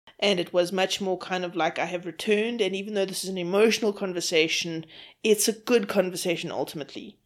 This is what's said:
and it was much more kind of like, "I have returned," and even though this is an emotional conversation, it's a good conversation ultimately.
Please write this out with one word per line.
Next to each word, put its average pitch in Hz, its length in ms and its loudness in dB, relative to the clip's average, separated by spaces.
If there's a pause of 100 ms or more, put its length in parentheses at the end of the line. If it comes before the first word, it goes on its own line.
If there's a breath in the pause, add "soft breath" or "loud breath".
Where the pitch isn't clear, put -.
(180)
and 202 220 2
it 180 120 -6
was 180 200 2
much 190 280 0
more 185 180 0
kind 185 260 -4
of 175 100 -8
like, 165 240 0
"I 135 60 0
have 175 220 -6
returned," 214 560 0
and 196 120 0
even 202 200 -6
though 196 100 2
this 185 180 -4
is 185 60 -6
an 190 80 -6
emotional 202 560 2
conversation, 165 920 0 (360 loud breath)
it's 208 240 4
a 226 60 4
good 226 360 2
conversation 180 640 0
ultimately. 127 760 -8